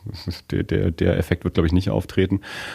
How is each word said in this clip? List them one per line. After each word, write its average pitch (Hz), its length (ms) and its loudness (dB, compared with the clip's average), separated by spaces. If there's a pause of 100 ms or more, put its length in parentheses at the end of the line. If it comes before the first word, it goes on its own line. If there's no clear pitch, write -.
(500)
der, - 140 0
der, 95 260 2
der 90 260 2
Effekt - 280 0
wird, 87 100 -2
glaub 85 100 4
ich, 82 80 2
nicht 92 160 2
auftreten. 98 540 0 (320)